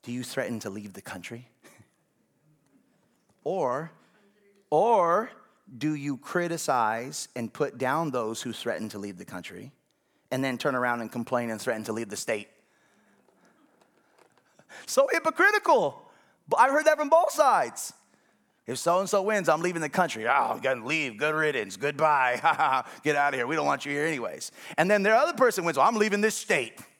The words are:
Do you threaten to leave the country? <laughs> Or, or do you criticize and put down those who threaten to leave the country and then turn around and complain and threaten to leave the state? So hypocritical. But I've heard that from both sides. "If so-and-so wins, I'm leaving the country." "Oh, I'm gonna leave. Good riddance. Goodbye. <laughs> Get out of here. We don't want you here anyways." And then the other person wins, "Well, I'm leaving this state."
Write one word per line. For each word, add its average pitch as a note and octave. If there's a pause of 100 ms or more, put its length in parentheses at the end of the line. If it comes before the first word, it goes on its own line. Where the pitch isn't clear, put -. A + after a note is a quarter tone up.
Do -
you B2
threaten A#2+
to G#2+
leave G2+
the G2+
country? A#2 (160)
<laughs> - (1800)
Or, D3+ (800)
or F#3+ (500)
do D3+
you C#3
criticize C3+
and A#2+
put C#3
down C3+
those A2+
who A#2+
threaten G#2+
to G#2
leave G2
the F#2+
country F#2+ (580)
and C3
then B2+
turn C3+
around B2
and A2+
complain A#2+
and G#2+
threaten A2+
to A2+
leave A2
the G2
state? G#2+ (2500)
So -
hypocritical. D#4+ (400)
But -
I've C4
heard D4+
that D#4
from D4
both E4
sides. G#3+ (760)
"If B2+
so-and-so F#3
wins, G3
I'm D#3
leaving E3+
the D3+
country." B2
"Oh, B2+
I'm A2+
gonna B2
leave. C#3
Good D3+
riddance. C3+
Goodbye. C#3 (120)
<laughs> -
Get D3+
out C#3+
of C3
here. A#2+
We D3+
don't D3
want C#3
you C#3+
here D3
anyways." A#2+ (260)
And E3
then G3+
the G3
other C#4+
person A#3
wins, D#3+
"Well, C3+
I'm A#3
leaving G#3
this G#3+
state." C#3 (220)